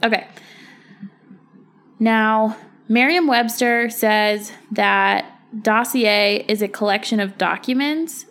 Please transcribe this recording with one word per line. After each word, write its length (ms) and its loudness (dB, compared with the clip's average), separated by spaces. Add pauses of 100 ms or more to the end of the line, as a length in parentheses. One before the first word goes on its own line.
Okay. 240 -2 (1700)
Now, 580 2 (300)
Merriam-Webster 1040 2
says 600 0 (180)
that 540 2 (380)
dossier 840 0
is 160 -2
a 60 -2
collection 500 -2
of 200 -4
documents 920 -4